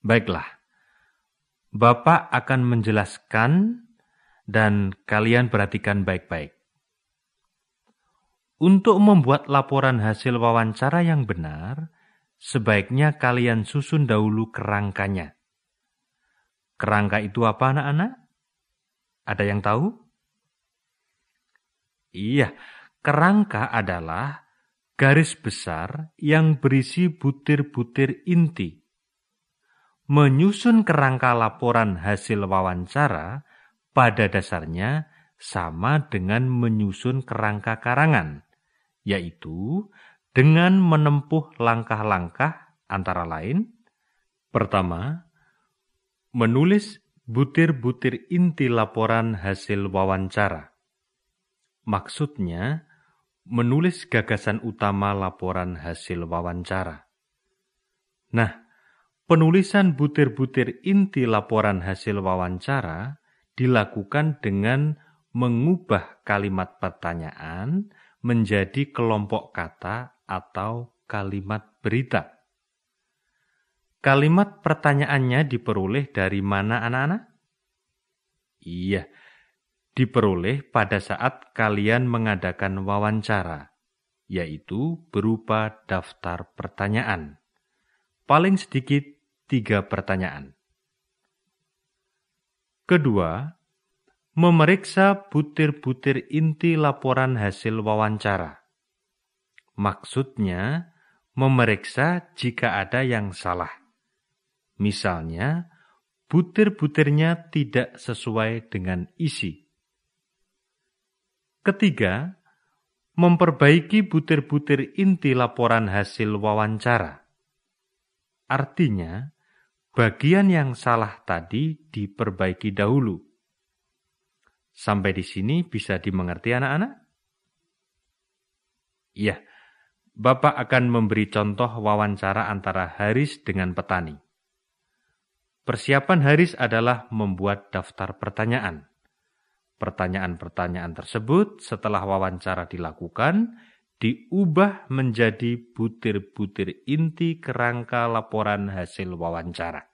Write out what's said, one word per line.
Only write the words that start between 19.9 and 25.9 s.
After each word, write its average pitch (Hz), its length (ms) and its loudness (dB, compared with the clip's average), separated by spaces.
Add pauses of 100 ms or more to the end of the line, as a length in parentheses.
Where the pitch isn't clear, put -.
Iya, 113 400 -2 (500)
kerangka 165 720 2
adalah 95 720 -4 (560)
garis 143 320 6
besar 92 880 -8